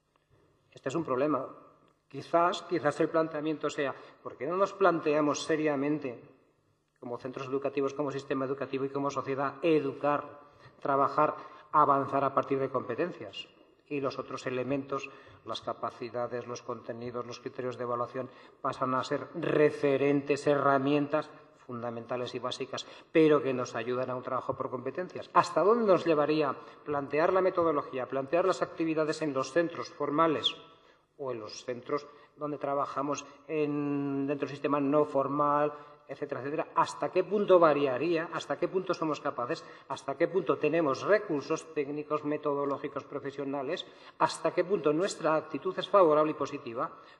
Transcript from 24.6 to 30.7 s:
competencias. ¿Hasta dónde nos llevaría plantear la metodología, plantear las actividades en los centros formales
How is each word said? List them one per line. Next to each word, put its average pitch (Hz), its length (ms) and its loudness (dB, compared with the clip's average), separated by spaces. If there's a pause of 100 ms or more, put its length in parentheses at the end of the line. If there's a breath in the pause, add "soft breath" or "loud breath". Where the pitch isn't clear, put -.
competencias. 131 640 -8
¿Hasta 165 280 6
dónde 226 240 6
nos 170 200 6
llevaría 147 500 2 (260 loud breath)
plantear 147 480 0
la 185 120 4
metodología, 156 680 0
plantear 135 380 0
las 180 160 0
actividades 156 580 -2
en 151 140 -2
los 131 180 -2
centros 156 380 0
formales 147 640 0 (640 soft breath)